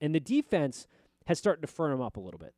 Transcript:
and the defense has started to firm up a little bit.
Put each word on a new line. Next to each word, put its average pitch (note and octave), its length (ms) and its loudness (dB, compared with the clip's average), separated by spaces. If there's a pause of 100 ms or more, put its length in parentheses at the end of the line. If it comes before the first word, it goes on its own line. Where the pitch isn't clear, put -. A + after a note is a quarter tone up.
and D3+ 140 0
the D#3+ 60 4
defense E3+ 680 0 (380)
has F3 120 2
started E3 220 2
to D3 80 -6
firm D3 340 0
up A2+ 140 -6
a G#2 40 -8
little F2 200 -12
bit. D#2+ 180 -16